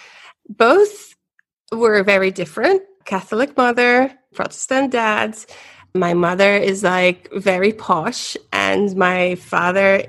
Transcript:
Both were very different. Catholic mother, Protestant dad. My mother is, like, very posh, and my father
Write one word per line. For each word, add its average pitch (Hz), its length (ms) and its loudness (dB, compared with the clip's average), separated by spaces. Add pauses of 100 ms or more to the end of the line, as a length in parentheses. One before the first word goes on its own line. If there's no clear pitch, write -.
(480)
Both 320 680 2 (560)
were 220 320 2
very 190 260 2
different. 233 520 -2 (240)
Catholic 220 500 -4
mother, 247 560 2 (220)
Protestant - 580 -4
dad. 220 440 -2 (580)
My 175 180 0
mother 180 420 2
is, 196 280 -2
like, 180 500 0
very 196 400 0
posh, 185 640 -6 (160)
and 196 440 0
my 180 400 0
father 185 600 0 (120)